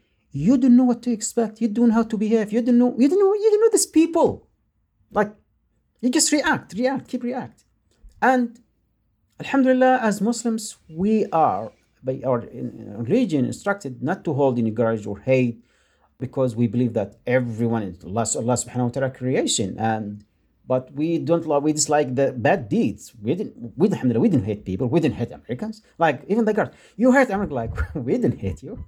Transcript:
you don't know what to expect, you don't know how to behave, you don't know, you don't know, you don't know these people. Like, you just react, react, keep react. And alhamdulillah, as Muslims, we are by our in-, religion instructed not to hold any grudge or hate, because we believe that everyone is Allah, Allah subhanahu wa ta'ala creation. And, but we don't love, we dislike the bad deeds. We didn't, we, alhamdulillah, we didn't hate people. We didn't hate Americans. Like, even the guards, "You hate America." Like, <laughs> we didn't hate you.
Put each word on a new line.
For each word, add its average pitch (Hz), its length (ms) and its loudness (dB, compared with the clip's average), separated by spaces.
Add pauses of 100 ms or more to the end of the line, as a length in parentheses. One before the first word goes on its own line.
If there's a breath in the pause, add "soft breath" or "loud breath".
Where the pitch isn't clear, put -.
(320)
you 175 260 2
don't 240 180 6
know 254 80 8
what 247 200 0
to 247 80 -4
expect, 214 480 -4
you 226 100 0
don't 233 180 2
know 220 80 4
how 233 80 4
to 226 140 -4
behave, 214 360 0
you 240 80 2
don't 240 160 4
know, 247 220 4
you 277 100 6
don't 359 100 2
know, 392 140 4
you 427 160 2
don't 415 120 4
know 453 100 6
these - 160 4
people. 330 600 2 (640)
Like, 208 220 0 (680)
you 247 100 0
just 302 200 2
react, 277 420 -2
react, 254 340 -4
keep 247 160 -8
react. 240 400 -10 (580)
And 247 380 0 (800)
alhamdulillah, 254 640 4
as 208 180 0
Muslims, 226 560 -4 (100)
we 196 400 0
are 113 440 0 (320)
by 131 200 -4
our 123 200 0
in-, 110 560 -12
religion 156 460 0
instructed 131 580 -6
not 180 220 -4
to 165 80 -2
hold 131 260 2
any 113 120 0
grudge 113 360 -2
or 104 120 -8
hate, 127 440 0 (560)
because 127 360 -4
we 120 120 2
believe 117 260 0
that 104 220 -4 (100)
everyone 117 560 0
is 90 220 -10
Allah, 107 320 -4
Allah 123 180 -2
subhanahu 123 300 -4
wa 120 60 0
ta'ala 131 200 -4
creation. 127 680 -4
And, 110 440 -4 (440)
but 127 260 -2
we 156 240 -2
don't 156 300 0
love, 143 160 0
we 151 100 0
dislike 147 400 0
the 131 180 0
bad 131 380 0
deeds. 151 500 -2
We 107 140 -4
didn't, 147 420 -10
we, 165 140 2
alhamdulillah, 120 320 0
we 226 80 4
didn't 120 160 2
hate 104 200 -6
people. 98 220 -4
We 147 120 2
didn't 156 160 -2
hate - 160 -6
Americans. - 500 -12 (160)
Like, 165 300 0
even 220 180 0
the 208 80 0
guards, 190 220 -2 (200 soft breath)
"You 247 160 4
hate 262 200 4
America." 190 240 -4
Like, - 400 -4
<laughs> - 0 -
we 135 220 -4
didn't 185 200 0
hate 95 240 -8
you. - 260 -14